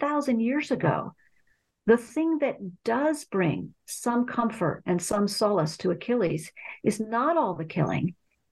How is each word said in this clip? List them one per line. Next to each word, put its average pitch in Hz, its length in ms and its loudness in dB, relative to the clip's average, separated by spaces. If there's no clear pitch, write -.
thousand 285 400 0
years 269 300 0
ago, - 420 0
the 226 140 8
thing 320 400 0
that 277 180 -2
does 294 420 0
bring - 480 0
some 240 400 0
comfort 220 640 -2
and 175 140 2
some 202 280 0
solace 196 500 0
to - 120 0
Achilles 170 600 -2
is 208 180 0
not 240 360 0
all 226 180 0
the 160 120 -8
killing, 160 480 -2